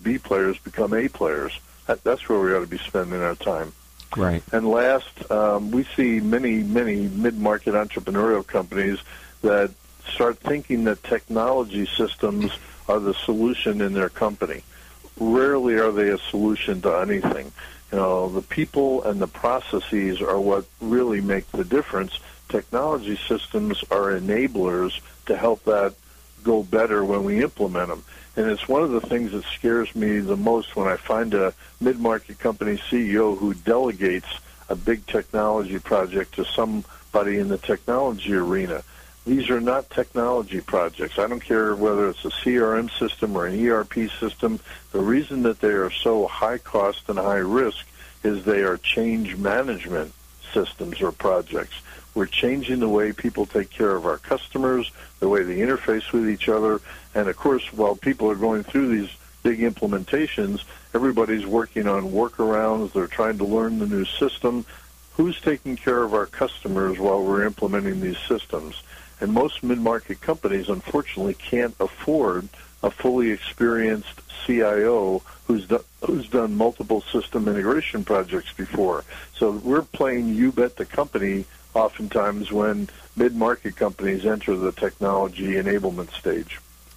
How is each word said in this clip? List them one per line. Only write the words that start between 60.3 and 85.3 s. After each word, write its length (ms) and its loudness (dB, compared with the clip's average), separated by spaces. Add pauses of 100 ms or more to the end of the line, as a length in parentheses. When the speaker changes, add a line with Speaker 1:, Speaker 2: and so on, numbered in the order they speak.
Speaker 1:
everybody's 520 2
working 420 0
on 240 0
workarounds. 840 0
They're 140 0
trying 320 0
to 40 0
learn 360 0
the 60 0
new 200 0
system. 600 0 (520)
Who's 240 2
taking 340 -2
care 280 0
of 100 0
our 120 2
customers 720 -2
while 240 2
we're 240 2
implementing 540 -2
these 200 -4 (100)
systems? 520 -4 (380)
And 140 0
most 280 2
mid-market 600 -2
companies, 480 -2
unfortunately, 640 -2
can't 480 -2
afford 680 0 (340)
a 100 0
fully 400 2
experienced 920 -2 (240)
C 180 2
I 200 4
O 380 2 (260)
who's 200 0
do-, 160 0 (220)
who's 240 -2
done 260 0
multiple 460 2
system 480 -2
integration 560 0
projects 480 -2
before. 500 -2 (320)
So 160 2
we're 300 0
playing 520 0
you 200 4
bet 240 0
the 80 -4
company 600 -2 (280)
oftentimes 800 0
when 340 0 (300)
mid-market 580 0
companies 500 -2
enter 300 0
the 160 0
technology 840 -2